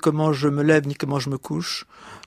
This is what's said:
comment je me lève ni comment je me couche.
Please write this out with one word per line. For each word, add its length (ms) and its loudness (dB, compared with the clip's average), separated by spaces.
comment 320 2
je 140 0
me 140 0
lève 240 4
ni 100 -6
comment 220 -4
je 120 -6
me 80 -4
couche. 480 -8